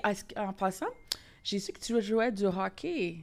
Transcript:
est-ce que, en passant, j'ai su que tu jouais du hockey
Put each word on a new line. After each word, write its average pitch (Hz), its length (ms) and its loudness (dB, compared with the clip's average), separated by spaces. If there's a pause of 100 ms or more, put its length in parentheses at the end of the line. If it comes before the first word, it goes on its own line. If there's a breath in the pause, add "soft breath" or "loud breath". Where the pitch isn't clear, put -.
est-ce 202 160 0
que, - 160 -8
en 196 140 -2
passant, 190 340 0 (560 loud breath)
j'ai 202 160 -2
su - 140 -6
que - 60 -18
tu 233 220 2
jouais 220 300 2
du 202 140 2
hockey 190 760 0